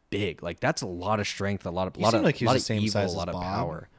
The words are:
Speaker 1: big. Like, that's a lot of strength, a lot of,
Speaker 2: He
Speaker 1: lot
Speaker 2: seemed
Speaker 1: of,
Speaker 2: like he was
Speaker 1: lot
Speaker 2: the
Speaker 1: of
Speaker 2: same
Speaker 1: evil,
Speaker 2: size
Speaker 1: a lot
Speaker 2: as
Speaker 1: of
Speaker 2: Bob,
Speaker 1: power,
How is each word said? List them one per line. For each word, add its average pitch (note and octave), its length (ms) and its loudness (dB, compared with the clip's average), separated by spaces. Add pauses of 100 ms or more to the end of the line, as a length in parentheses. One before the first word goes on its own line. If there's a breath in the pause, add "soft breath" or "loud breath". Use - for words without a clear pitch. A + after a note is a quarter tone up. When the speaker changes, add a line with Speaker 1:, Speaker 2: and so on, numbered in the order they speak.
Speaker 1:
big. G2 320 -4
Like, E2+ 180 -8
that's - 220 0
a A#2 60 -6
lot F#2 320 0
of G2+ 80 0
strength, G2 400 -2
a - 40 -4
lot F#2 160 0
of, - 80 -8
Speaker 2:
He - 60 -4
Speaker 1:
lot G#2+ 100 6
Speaker 2:
seemed A2 100 4
Speaker 1:
of, - 40 2
Speaker 2:
like D3+ 120 4
he B2 80 0
was A#2 40 4
Speaker 1:
lot B2 40 6
Speaker 2:
the C3 40 4
Speaker 1:
of B2 60 0
Speaker 2:
same A2 180 0
Speaker 1:
evil, G#2+ 100 0
Speaker 2:
size G2+ 220 2
Speaker 1:
a E2 40 -4
lot E2+ 120 -4
Speaker 2:
as F2 60 -6
Speaker 1:
of F2+ 60 -6
Speaker 2:
Bob, F#2 140 -4
Speaker 1:
power, E2+ 420 -6